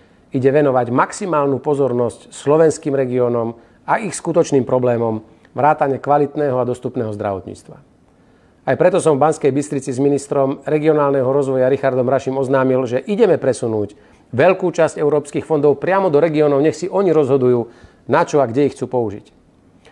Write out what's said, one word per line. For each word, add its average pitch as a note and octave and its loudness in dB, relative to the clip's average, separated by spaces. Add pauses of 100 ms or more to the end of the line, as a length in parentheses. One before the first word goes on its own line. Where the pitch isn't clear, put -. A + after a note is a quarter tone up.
(340)
ide C3+ 2
venovať C3 2
maximálnu D3 -2
pozornosť B2 -2
slovenským D3 2
regiónom A#2+ -2 (320)
a A3+ -2
ich F#3 -8
skutočným D#3 0
problémom, A#2 -2 (320)
vrátane C#3 0
kvalitného C#3+ 0
a B2 0
dostupného A#2+ -6
zdravotníctva. G2+ -8 (920)
Aj C3+ 2
preto F3 4
som D3+ 2
v C3 0
Banskej D3+ 0
Bystrici C#3+ -4
s B2+ -2
ministrom C#3 0
regionálneho C#3+ 2
rozvoja C3 2
Richardom C3 0
Rašim C3 -2
oznámil, C3 0
že B2 -2
ideme G3 2
presunúť A2+ -4 (400)
veľkú F3+ 2
časť D#3+ 0
európskych D3 -2
fondov D3 2
priamo F#3+ 0
do C#3+ 4
regiónov, D3+ 2
nech D#3 2
si F3+ -8
oni F#3 0
rozhodujú, B2+ 2 (400)
na E3 2
čo D3 0
a A#2+ 0
kde C#3 0
ich C3 -4
chcú B2 -8
použiť. A2 -6 (540)